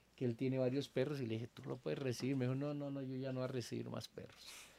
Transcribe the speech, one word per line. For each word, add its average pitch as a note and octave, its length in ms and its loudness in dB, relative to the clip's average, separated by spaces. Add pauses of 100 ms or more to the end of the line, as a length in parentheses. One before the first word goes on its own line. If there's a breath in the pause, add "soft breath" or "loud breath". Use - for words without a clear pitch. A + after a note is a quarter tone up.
(140)
que C3+ 100 0
él A#2 120 4
tiene C3 220 2
varios C3 300 4
perros, C3+ 320 2
y B2 60 0
le A2 80 0
dije, A2+ 120 -2
"¿Tú - 160 -12
lo C3+ 140 -4
puedes D3 220 -2
recibir?". C3 380 2
Me B2+ 80 4
dijo, B2+ 100 4
"No, C#3+ 180 0
no, C#3+ 160 -2
no, C#3 120 -2
yo C3 160 -4
ya C3 160 -2
no B2+ 80 0
voy B2+ 40 2
a B2+ 60 -2
recibir A#2+ 380 -2
más A2+ 180 -4
perros". - 400 -14 (320 loud breath)